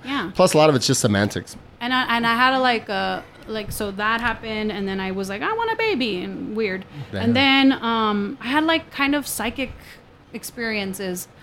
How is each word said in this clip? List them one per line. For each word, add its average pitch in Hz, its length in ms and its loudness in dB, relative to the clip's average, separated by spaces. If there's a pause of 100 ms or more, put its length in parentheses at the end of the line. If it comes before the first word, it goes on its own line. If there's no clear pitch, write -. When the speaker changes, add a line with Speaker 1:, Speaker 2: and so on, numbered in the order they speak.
Speaker 1:
Yeah. 233 300 -4
Speaker 2:
Plus, 185 180 6
a 156 60 6
lot 156 100 8
of 151 60 6
it's 123 120 2
just 131 140 2
semantics. 101 560 0 (240)
Speaker 1:
And 247 140 -2
I, 254 100 2 (100)
and 233 120 2
I 233 80 4
had 254 180 4
a, 269 80 2
like, 233 300 0
uh, 190 300 -2 (260)
like, 214 260 -6
so 208 200 -4
that 214 280 0
happened, 220 500 -2
and 202 160 -4
then 190 140 -4
I 190 120 -4
was 190 180 -4
like, 202 100 -6
"I 339 140 0
want 453 180 0
a 453 40 -4
baby," 262 480 0
and 196 300 -8
weird. 190 300 -2 (260)
Speaker 2:
Damn. 95 120 -4
Speaker 1:
And 233 140 4
then, 269 360 6 (100)
um, 214 600 0
I 220 60 -8
had, 302 160 2
like, 320 260 0
kind 285 240 0
of 285 120 -2
psychic 240 440 -6 (640)
experiences 196 960 -6 (140)